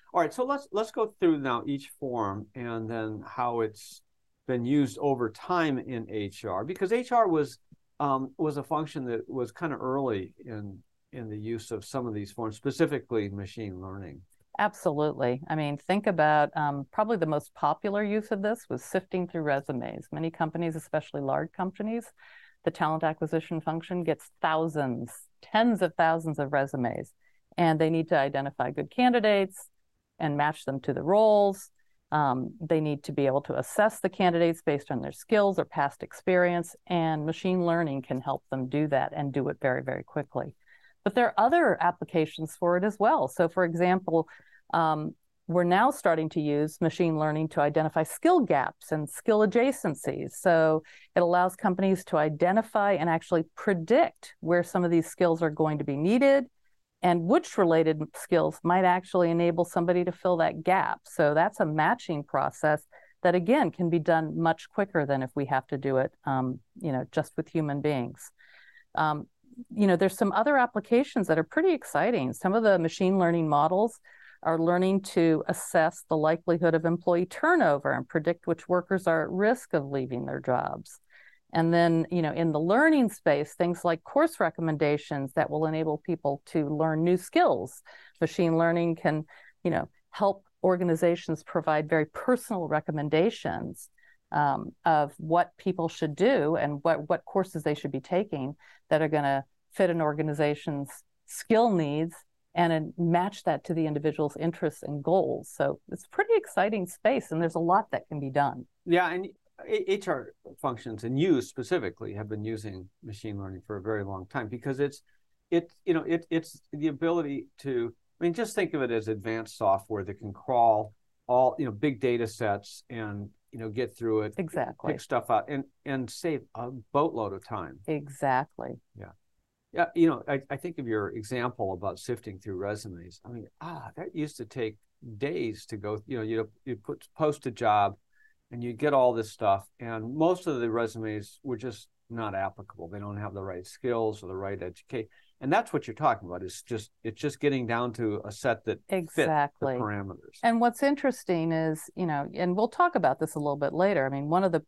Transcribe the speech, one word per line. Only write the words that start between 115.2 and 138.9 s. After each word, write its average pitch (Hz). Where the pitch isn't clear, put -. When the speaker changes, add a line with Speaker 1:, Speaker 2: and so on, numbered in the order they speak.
Speaker 1:
it, 170
you 180
know, 160
it, 165
it's 165
the 151
ability 151
to, 120
I -
mean, 170
just 220
think 190
of 147
it 117
as 110
advanced 110
software 101
that 95
can 101
crawl 113
all, 127
you 147
know, 123
big 117
data 120
sets 104
and, 107
you 120
know, 113
get 120
through 110
it, 107
Speaker 2:
Exactly. -
Speaker 1:
pick -
stuff -
out, 110
and, 139
and 131
save 160
a 120
boatload 120
of 98
time. 80
Speaker 2:
Exactly. 143
Speaker 1:
Yeah. 101
Yeah, -
you 165
know, 135
I, 139
I 143
think 170
of 131
your 107
example 117
about 90
sifting 110
through 95
resumes. 98
I -
mean, 117
ah, 160
that 165
used 151
to 117
take 110
days 113
to 110
go, 104
you 131
know, 113
you, 110
you 123
put, -
post 151
a 127
job 104
and 120
you 120
get 143